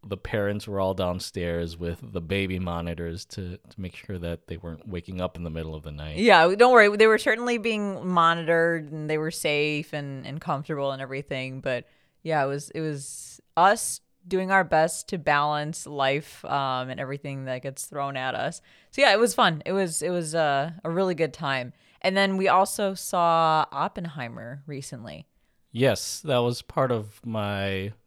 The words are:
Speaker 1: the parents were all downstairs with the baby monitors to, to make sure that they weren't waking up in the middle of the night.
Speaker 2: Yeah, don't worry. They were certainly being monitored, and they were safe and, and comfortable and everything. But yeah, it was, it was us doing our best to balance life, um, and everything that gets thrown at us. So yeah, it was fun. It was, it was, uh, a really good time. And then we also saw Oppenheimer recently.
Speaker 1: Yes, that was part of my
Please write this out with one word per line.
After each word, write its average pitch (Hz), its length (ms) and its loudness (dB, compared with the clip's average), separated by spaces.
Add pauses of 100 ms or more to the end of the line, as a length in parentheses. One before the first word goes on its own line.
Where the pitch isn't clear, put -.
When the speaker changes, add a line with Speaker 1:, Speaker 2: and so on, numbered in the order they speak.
Speaker 1:
the 101 140 -6
parents 104 500 -4
were 98 120 -4
all 95 160 0
downstairs 87 800 -4
with 85 240 -6
the 98 200 -8
baby 92 360 -2
monitors 85 640 -6
to, 92 340 -12
to - 240 -20
make 92 140 -10
sure 95 220 -12
that 85 300 -8
they 85 100 -10
weren't 82 300 -12
waking 90 340 -8
up 90 160 -4
in 87 60 -8
the 82 80 -6
middle 80 240 -6
of 78 80 -12
the 78 80 -10
night. 76 260 -10
Speaker 2:
Yeah, 185 380 6
don't 247 180 6
worry. 208 240 8
They 220 80 8
were 220 140 6
certainly 240 400 0
being 202 480 -4
monitored, 165 840 2
and 156 180 -8
they 156 100 0
were 156 120 -2
safe 147 600 -2
and, 139 320 -8
and 147 160 -10
comfortable 143 500 -4
and 135 120 -8
everything. 131 580 -8
But 127 240 -4 (380)
yeah, 156 200 0
it 135 40 0
was, 143 240 -6
it 160 100 -6
was - 580 -8 (160)
us 196 460 4 (260)
doing 185 240 -2
our 190 120 6
best 160 460 2
to 180 100 -6
balance 147 680 0
life, 139 600 0
um, 131 440 -2
and 131 100 -8
everything 135 460 -8
that 127 160 -6
gets 135 240 -8
thrown 139 320 -6
at 131 160 -2
us. - 260 -4 (300)
So - 140 0
yeah, 220 100 8
it 214 60 4
was 240 160 4
fun. 175 320 4
It 180 60 -2
was, 180 280 0
it 170 80 -2
was, 165 240 -2
uh, 151 380 2 (120)
a 160 60 -4
really 185 240 0
good 147 200 0
time. 131 400 -4 (280)
And 190 160 2
then 196 200 2
we 190 100 2
also 190 480 2
saw 165 760 4
Oppenheimer 139 960 -8
recently. 135 640 -12 (440)
Speaker 1:
Yes, 117 500 2
that 139 180 0
was 120 240 0
part 131 280 0
of 107 320 -4
my 101 680 -2 (140)